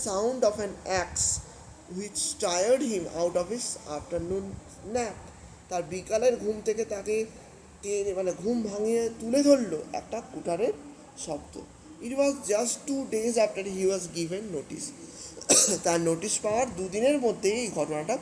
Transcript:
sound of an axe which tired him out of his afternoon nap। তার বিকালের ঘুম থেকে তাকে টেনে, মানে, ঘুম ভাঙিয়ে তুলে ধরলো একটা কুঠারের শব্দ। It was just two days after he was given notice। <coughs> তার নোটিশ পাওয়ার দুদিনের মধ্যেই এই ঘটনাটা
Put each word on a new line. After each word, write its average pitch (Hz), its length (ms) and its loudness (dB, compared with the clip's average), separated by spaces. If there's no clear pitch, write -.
sound 226 360 0
of 208 180 4
an 196 300 -6
axe - 500 0
which - 440 -4
tired 202 380 4
him 220 220 0
out 170 140 2
of 180 200 0
his 240 120 -4
afternoon 170 540 -4
nap। 233 200 -2
তার 175 140 -2
বিকালের 208 540 2
ঘুম 214 280 -2
থেকে 214 200 0
তাকে 214 400 -2
টেনে, 202 320 0
মানে, 180 200 0
ঘুম 233 200 0
ভাঙিয়ে 220 460 0
তুলে 247 240 4
ধরলো 233 400 6
একটা - 280 -6
কুঠারের 180 400 0
শব্দ। - 420 -8
It 240 100 -6
was 277 180 4
just 233 420 0
two 269 200 0
days 220 260 2
after 208 260 2
he 190 220 0
was 180 320 2
given 170 260 -2
notice। - 360 -6
<coughs> 160 60 -6
তার 170 180 4
নোটিশ 165 380 0
পাওয়ার 220 380 0
দুদিনের 214 420 2
মধ্যেই 202 320 2
এই 226 240 0
ঘটনাটা 156 460 0